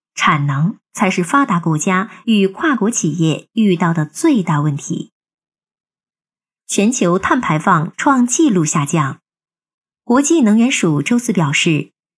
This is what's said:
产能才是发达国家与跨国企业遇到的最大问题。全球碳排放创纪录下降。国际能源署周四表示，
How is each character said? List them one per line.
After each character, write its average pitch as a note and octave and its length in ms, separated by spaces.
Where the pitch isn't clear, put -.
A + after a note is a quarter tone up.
产 D3 320
能 C#3+ 320
才 G3 160
是 F#3 140
发 C#4 240
达 F3 140
国 D#3+ 180
家 F#3+ 320
与 G3+ 240
跨 C#4+ 260
国 A3 160
企 D#3+ 280
业 D#3+ 340
遇 G#3 240
到 E3 180
的 D#3 100
最 B3+ 380
大 D#3 180
问 D3 160
题。 - 360
全 G#3 240
球 F#3 280
碳 C4+ 220
排 D#3 180
放 E3+ 380
创 B3+ 300
纪 D4 240
录 F3+ 140
下 D3+ 200
降。 C#3+ 360
国 A#3+ 180
际 E4 200
能 G#3+ 180
源 B3 140
署 D#3 280
周 A#3+ 180
四 A#3 140
表 D#3 200
示， D#3 400